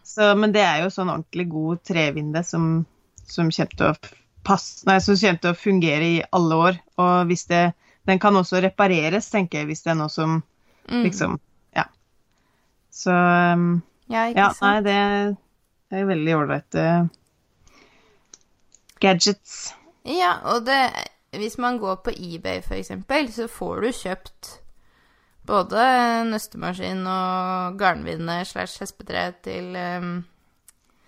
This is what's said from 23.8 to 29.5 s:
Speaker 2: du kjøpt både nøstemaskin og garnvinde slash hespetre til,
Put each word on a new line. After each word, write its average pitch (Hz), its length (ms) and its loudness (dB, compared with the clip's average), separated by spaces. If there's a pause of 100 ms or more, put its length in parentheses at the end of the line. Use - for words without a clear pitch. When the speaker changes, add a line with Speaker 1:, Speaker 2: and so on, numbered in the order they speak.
Speaker 2:
du 226 80 0
kjøpt - 600 -10 (960)
både 202 380 0 (420)
nøstemaskin 185 800 -8
og 185 720 -6
garnvinde 165 680 -2
slash - 340 -10
hespetre 180 480 -8 (160)
til, 180 320 -10